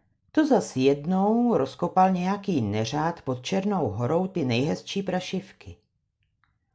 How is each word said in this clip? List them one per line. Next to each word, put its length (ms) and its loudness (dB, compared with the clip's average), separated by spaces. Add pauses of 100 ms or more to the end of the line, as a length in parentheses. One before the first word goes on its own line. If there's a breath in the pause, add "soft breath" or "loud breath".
(320 soft breath)
To 140 4
zas 300 2
jednou 800 2
rozkopal 540 2
nějaký 500 -2
neřád 600 -2
pod 200 -6
Černou 460 -2
horou 380 0
ty 180 -4
nejhezčí 580 -2
prašivky. 760 -8 (1000)